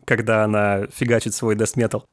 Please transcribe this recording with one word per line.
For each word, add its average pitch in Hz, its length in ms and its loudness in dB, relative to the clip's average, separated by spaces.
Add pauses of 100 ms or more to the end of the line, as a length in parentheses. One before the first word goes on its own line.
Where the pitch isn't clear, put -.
когда 110 380 2
она 104 500 0
фигачит 117 400 0
свой 110 220 0
death 107 200 -2
metal 113 380 -2